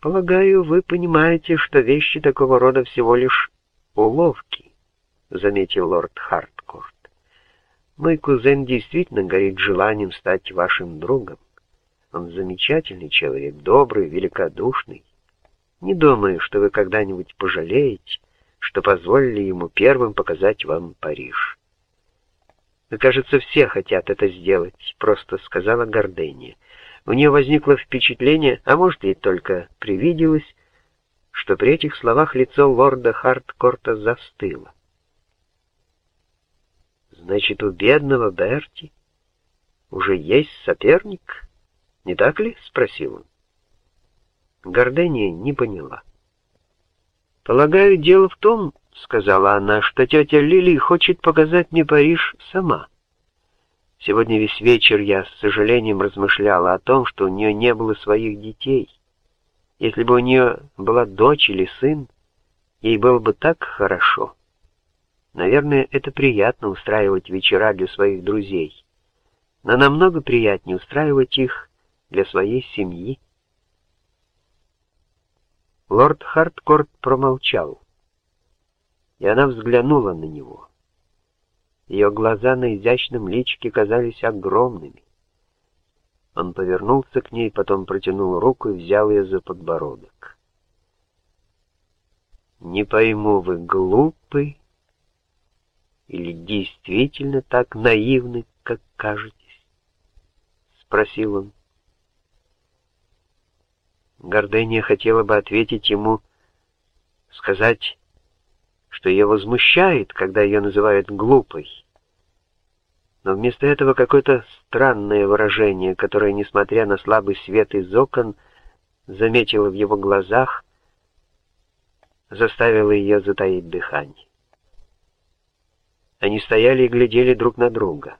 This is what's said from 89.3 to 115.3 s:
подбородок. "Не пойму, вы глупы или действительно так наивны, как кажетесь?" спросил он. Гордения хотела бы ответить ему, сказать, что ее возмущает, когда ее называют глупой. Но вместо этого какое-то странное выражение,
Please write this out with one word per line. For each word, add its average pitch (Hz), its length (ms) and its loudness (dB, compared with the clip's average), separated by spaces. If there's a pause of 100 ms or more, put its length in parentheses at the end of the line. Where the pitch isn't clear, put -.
подбородок. 80 960 -12 (2250)
"Не 90 240 -6
пойму, 107 580 0
вы 87 160 -4
глупы 117 1000 -2 (1500)
или 85 240 -12
действительно 104 1120 -6
так - 340 -4
наивны, 120 720 0 (180)
как 117 180 -8 (140)
кажетесь?" 107 400 -10 (1500)
спросил 104 540 -4
он. 101 160 -8 (2750)
Гордения 107 640 -2
хотела 110 420 0
бы 104 120 0
ответить 107 540 -2
ему, 107 320 -2 (1080)
сказать, 107 640 -2 (920)
что - 200 -6
ее 98 180 4
возмущает, 117 840 2
когда 95 280 -2
ее 104 200 2
называют 101 500 0
глупой. 117 560 0 (1600)
Но 95 100 0
вместо 120 320 -2
этого 143 280 2
какое-то 131 520 2 (160)
странное 104 680 0
выражение, 101 680 0